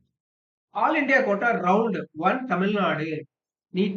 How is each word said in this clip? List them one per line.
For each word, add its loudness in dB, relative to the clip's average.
All 2
India 2
Quota 0
ரவுண்ட் 2
ஒன் 0
தமிழ்நாடு 0
நீட் 0